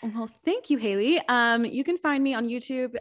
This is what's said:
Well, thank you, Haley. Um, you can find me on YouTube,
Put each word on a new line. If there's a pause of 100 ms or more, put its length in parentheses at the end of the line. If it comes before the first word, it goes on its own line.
Well, (160)
thank
you,
Haley.
Um,
you
can
find
me
on
YouTube,